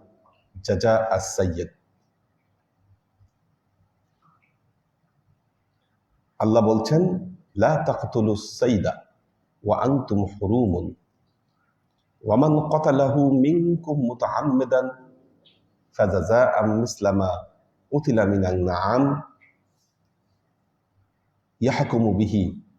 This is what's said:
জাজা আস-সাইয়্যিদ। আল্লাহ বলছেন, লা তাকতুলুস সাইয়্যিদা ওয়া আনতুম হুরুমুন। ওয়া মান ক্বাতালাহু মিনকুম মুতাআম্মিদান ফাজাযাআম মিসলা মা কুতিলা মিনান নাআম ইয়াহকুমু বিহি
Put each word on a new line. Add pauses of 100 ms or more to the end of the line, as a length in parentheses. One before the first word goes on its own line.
(640)
জাজা
আস-সাইয়্যিদ। (4000)
আল্লাহ
বলছেন, (540)
লা
তাকতুলুস
সাইয়্যিদা (720)
ওয়া
আনতুম
হুরুমুন। (1300)
ওয়া
মান
ক্বাতালাহু (200)
মিনকুম (100)
মুতাআম্মিদান (1080)
ফাজাযাআম
মিসলা
মা (600)
কুতিলা
মিনান
নাআম (2500)
ইয়াহকুমু
বিহি (140)